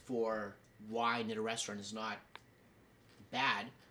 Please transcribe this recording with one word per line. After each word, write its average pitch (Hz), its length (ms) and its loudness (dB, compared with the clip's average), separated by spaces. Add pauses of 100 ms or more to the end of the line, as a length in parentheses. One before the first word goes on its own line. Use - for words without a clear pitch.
for 110 480 0 (340)
wine 117 400 2
at 110 80 0
a 110 40 0
restaurant 110 380 -2
is 101 140 -8
not 104 240 -4 (1120)
bad - 360 2 (240)